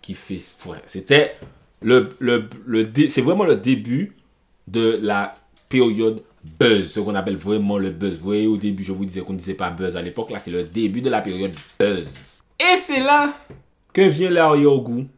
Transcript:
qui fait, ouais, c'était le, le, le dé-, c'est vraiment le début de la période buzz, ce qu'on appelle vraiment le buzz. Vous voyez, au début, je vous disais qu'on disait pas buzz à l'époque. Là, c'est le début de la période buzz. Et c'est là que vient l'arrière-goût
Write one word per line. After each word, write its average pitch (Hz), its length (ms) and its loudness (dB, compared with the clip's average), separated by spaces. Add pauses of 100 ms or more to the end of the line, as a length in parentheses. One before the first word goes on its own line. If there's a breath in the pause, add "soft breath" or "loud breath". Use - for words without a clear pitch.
qui - 140 -12
fait, - 240 -12 (280)
ouais, 82 200 -14
c'était - 480 2 (480)
le, 123 260 6 (120)
le, 120 280 0 (160)
le 113 220 0
dé-, 135 240 2
c'est 135 100 0
vraiment 180 240 2
le 147 120 4
début 120 600 -2 (520)
de 113 340 2
la 101 300 -2 (360)
période 113 540 2 (360)
buzz, 104 320 4
ce 107 100 -4
qu'on 104 140 -4
appelle 95 220 -2
vraiment 101 400 -2
le 95 140 -2
buzz. 87 260 -4
Vous 80 80 -16
voyez, 104 220 0
au 110 100 2
début, 98 260 -4
je 95 100 -8
vous 95 120 -6
disais 92 160 -8
qu'on 95 140 -8
disait 92 180 -10
pas 92 180 -6
buzz 87 280 -6
à - 20 -8
l'époque. 90 300 -8
Là, 107 80 -10
c'est 90 120 -12
le 87 140 -4
début 104 380 -4
de 127 80 0
la 110 100 -2
période 95 320 -6 (260)
buzz. 95 640 -4 (180)
Et 349 180 4
c'est 294 240 -2
là 285 340 2 (580)
que - 80 2
vient 180 300 4
l'arrière-goût 143 760 4 (140)